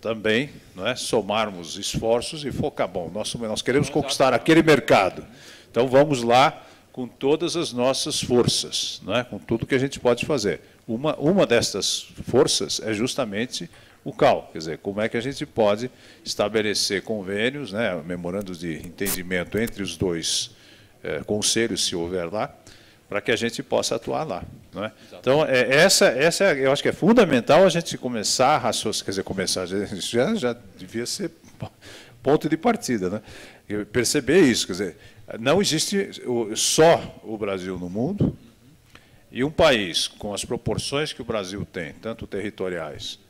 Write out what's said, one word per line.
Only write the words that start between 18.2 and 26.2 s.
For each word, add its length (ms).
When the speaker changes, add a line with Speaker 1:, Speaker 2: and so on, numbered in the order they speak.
Speaker 1:
de 160
entendimento 840
entre 240
os 140
dois, 560
eh, 240
conselhos, 580
se 120
houver 360
lá, 220
para 120
que 120
a 40
gente 280
possa 320
atuar 260
lá, 220
não 120
é? 80
Speaker 2:
Exato. 120
Speaker 1:
Então, 240
é, 300
essa, 320
essa 380